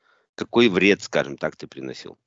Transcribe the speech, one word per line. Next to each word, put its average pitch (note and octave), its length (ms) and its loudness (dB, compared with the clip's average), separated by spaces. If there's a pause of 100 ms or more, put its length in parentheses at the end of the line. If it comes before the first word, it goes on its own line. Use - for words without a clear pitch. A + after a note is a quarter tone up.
(360)
Какой A#2+ 340 2
вред, F#2 320 2
скажем C#2+ 360 -4
так, D2+ 180 -8
ты - 120 -18
приносил? - 600 -16